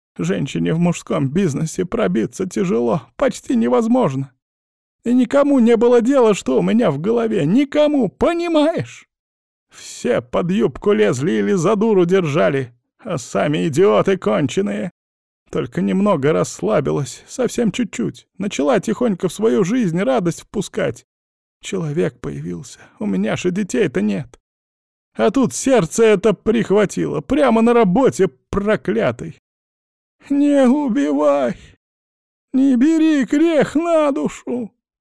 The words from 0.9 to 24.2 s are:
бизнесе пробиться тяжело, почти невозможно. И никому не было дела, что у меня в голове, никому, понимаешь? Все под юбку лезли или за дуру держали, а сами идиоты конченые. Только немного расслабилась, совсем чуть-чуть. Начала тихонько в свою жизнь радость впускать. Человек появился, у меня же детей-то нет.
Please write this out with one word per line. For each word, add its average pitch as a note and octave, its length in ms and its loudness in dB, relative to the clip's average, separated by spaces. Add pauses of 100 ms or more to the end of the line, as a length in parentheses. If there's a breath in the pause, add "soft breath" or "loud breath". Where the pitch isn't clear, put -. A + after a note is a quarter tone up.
бизнесе E3 560 -2
пробиться F#3+ 640 -2
тяжело, G#3+ 540 -2 (140)
почти C4+ 400 -2
невозможно. A3+ 760 2 (720)
И A#3 80 -2
никому C#4 460 2
не A#3 180 4
было A#3+ 240 4
дела, A#3 340 4
что B3+ 220 -2
у F#3+ 60 2
меня G3+ 300 2
в C#3 80 -6
голове, A3 440 -2
никому, C#4 640 2
понимаешь? E4 1000 -2 (680)
Все - 460 -4
под F#3 320 -4
юбку G#3 400 0
лезли G3 400 0
или G3+ 220 0
за F#3 200 2
дуру G3 300 2
держали, E3 680 0 (280)
а F3 180 -8
сами F3 480 -2
идиоты F#3+ 500 2
конченые. G3 760 -2 (600)
Только E3+ 300 -4
немного F#3+ 500 0
расслабилась, E3 960 -2
совсем A#3 440 -2
чуть-чуть. G#3 540 -6 (120)
Начала A#3 420 0
тихонько G3+ 480 -2
в - 60 -10
свою A3+ 300 0
жизнь F#3 360 0
радость G#3 400 -2
впускать. - 640 -8 (580)
Человек E3 580 -6
появился, D3+ 600 -12 (180 loud breath)
у G#3+ 60 -8
меня G3 320 -2
же F3+ 140 -4
детей-то F#3+ 500 -2
нет. G3+ 400 -6 (760)